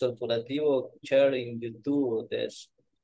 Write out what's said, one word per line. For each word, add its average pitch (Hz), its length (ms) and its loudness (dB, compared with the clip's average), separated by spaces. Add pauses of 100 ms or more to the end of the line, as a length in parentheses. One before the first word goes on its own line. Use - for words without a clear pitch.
corporativo, 127 920 0 (140)
sharing 127 560 2
YouTube, 120 680 -2
this. 110 380 -6 (360)